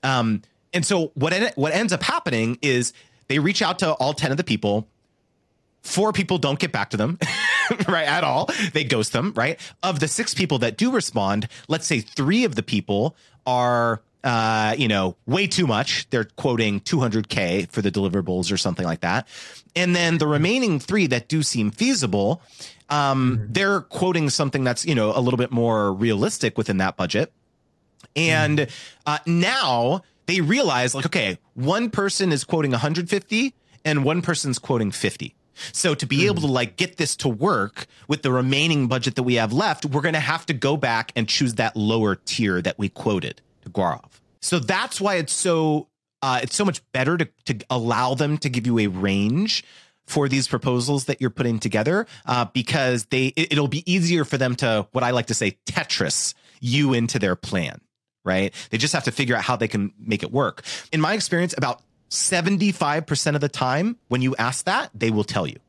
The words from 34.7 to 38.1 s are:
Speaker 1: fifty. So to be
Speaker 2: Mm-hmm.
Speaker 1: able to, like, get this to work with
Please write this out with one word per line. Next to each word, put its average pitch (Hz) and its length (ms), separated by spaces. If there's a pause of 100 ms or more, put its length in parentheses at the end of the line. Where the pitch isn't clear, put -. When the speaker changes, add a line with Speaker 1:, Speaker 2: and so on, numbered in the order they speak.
Speaker 1:
fifty. - 440 (360)
So 160 240
to 143 100
be 135 120
Speaker 2:
Mm-hmm. 170 80
Speaker 1:
able 185 160
to, 151 60
like, 123 280
get 180 220
this 151 200
to 143 120
work 113 580 (200)
with 147 140